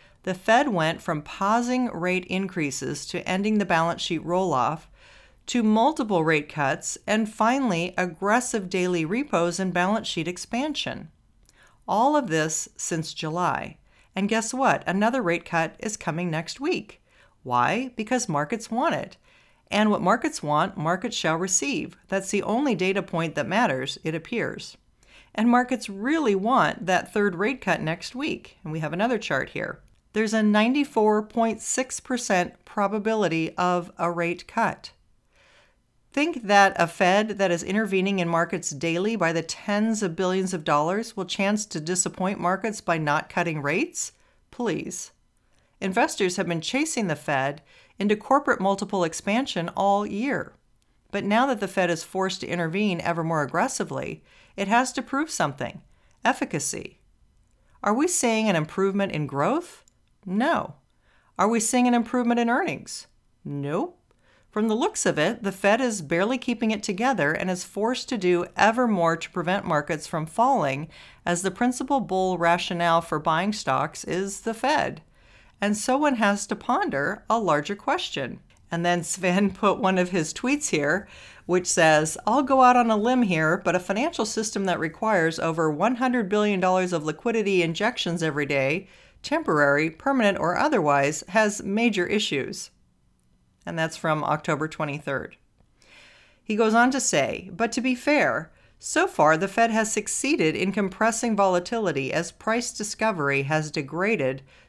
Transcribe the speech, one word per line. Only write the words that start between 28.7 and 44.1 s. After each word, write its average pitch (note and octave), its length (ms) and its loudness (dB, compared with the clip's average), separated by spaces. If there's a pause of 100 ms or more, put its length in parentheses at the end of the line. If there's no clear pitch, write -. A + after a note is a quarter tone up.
we D#3 100 -6
have D3+ 120 -4
another A3 240 0
chart - 320 -2
here. - 320 -8 (320)
There's G#3+ 220 0
a A3 80 2
ninety-four G#3+ 800 4
point A3 400 -2
six - 380 -4
percent G3+ 640 -2
probability G3+ 920 0
of F3+ 400 0
a F3 160 0
rate E3+ 340 -2
cut. - 440 -2 (1200)
Think C#4+ 300 -2
that G3+ 340 6
a E3+ 100 2
Fed G3+ 520 2
that F#3+ 120 2
is E3+ 120 0
intervening G3 560 0
in E3+ 100 0
markets E3+ 400 0
daily E3+ 480 -2
by E3+ 160 2
the E3 80 0
tens G#3+ 600 -2
of F3 120 -2
billions F#3 380 0
of E3 120 -6
dollars E3 520 0
will F#3+ 80 -4
chance G3+ 400 0
to - 160 -6
disappoint F#3 580 -2
markets F#3+ 440 -2
by E3 160 0
not D3+ 320 0
cutting E3 320 -2
rates? F3 500 -2 (380)